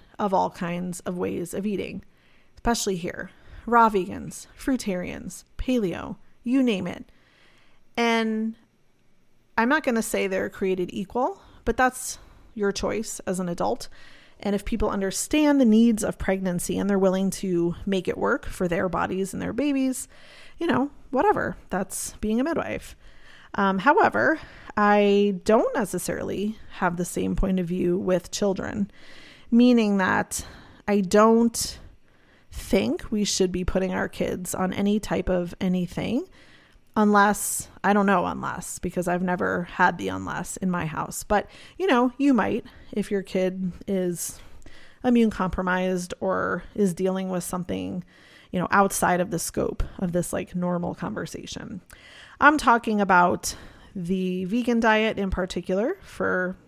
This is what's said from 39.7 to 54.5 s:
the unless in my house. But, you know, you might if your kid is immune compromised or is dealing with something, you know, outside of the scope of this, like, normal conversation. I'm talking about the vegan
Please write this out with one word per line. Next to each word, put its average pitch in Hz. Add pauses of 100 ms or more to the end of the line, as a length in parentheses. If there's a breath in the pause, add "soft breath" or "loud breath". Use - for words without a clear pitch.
the 190
unless -
in 185
my 175
house. 156
But, - (300 loud breath)
you 370
know, 254
you 277
might 202 (260 loud breath)
if 208
your 196
kid 185 (160)
is 180 (640 loud breath)
immune 233
compromised 185
or 185 (120)
is 196
dealing 185
with 180
something, 180 (480 loud breath)
you 180
know, 165
outside 180
of 175
the 165
scope - (160)
of 180
this, 175
like, 185
normal 175
conversation. - (600 loud breath)
I'm 302
talking 233
about 180 (400 loud breath)
the 185
vegan 233